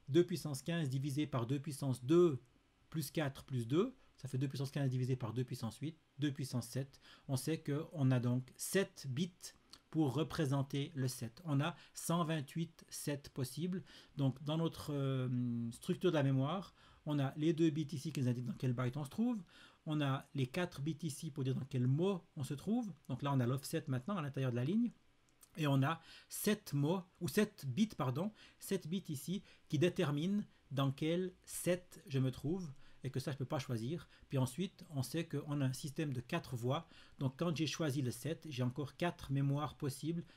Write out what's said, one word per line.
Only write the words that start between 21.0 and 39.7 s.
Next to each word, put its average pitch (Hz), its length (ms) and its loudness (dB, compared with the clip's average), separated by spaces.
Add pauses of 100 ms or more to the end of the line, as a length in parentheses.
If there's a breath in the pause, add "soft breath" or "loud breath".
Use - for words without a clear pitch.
ici 160 280 -6
pour 139 140 -4
dire 127 120 2
dans 135 120 -2
quel 123 200 2
mot 170 360 2 (140)
on 143 60 -4
se 139 100 -4
trouve. 208 400 -2 (160)
Donc 131 120 -4
là, 143 120 0
on 135 60 6
a 120 60 6
l'offset 135 420 0
maintenant 131 280 -2
à 180 60 -2
l'intérieur 135 300 0
de 117 40 0
la 120 80 2
ligne. 214 280 2 (680)
Et 156 100 2
on 135 160 6
a 160 160 2 (300 loud breath)
sept - 420 0
mots, 147 300 4 (180)
ou 175 80 -2
sept - 380 2
bits, 160 320 2
pardon, 147 340 0 (280 loud breath)
sept - 280 -2
bits 180 220 -2
ici 165 340 -4 (240 loud breath)
qui 151 100 0
déterminent 175 680 2 (260 soft breath)
dans 139 220 2
quel 175 420 0 (100)
set - 640 -4
je 131 120 0
me 131 120 4
trouve 160 400 -4 (320 soft breath)
et 139 60 -4
que 135 100 -2
ça, 151 120 -4
je 135 60 -4
peux 131 80 -4
pas 156 120 -2
choisir. 131 500 -4 (220 loud breath)
Puis 135 80 0
ensuite, 131 540 -2
on 139 100 -2
sait 165 260 -2
qu'on 147 320 -2
a 139 60 2
un 131 80 2
système 147 400 -4
de 123 80 -4
quatre - 340 -4
voies. 127 320 -2 (300 loud breath)
Donc 135 180 0
quand 170 200 0
j'ai 156 100 0
choisi 147 380 0
le 120 80 0
set, 160 360 -6
j'ai 127 140 -4
encore 131 340 -2
quatre 170 360 -2
mémoires 139 440 2